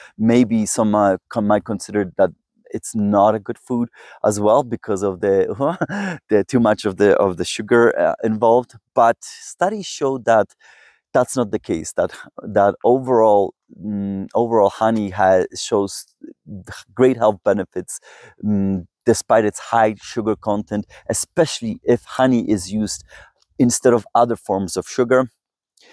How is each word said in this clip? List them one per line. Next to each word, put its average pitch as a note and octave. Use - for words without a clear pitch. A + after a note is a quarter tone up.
maybe A2+
some, G#2+
uh, G2+
con-, G#2
might G#2
consider G2+
that F#2+
it's -
not G#2
a A2
good G#2
food A#2+
as G#2
well A2
because A2
of F#2+
the, C#3+
<laughs> -
the A2
too B2+
much G#2+
of F#2+
the, G2+
of F#2
the F2
sugar, A#2
uh, E2
involved. A2+
But A#2
studies -
show C3+
that A2
that's -
not A#2+
the G#2+
case, -
that, F2+
that G2+
overall, A2+
mm, G2
overall A2+
honey A2
ha-, F#2+
shows -
great C3
health G#2+
benefits, F#2+
mm, G2
despite A2+
its G#2
high A2
sugar G#2+
content, G#2
especially -
if A#2+
honey C3
is F#2+
used G#2+
instead B2
of A2+
other A#2+
forms F#2+
of F2+
sugar. B2+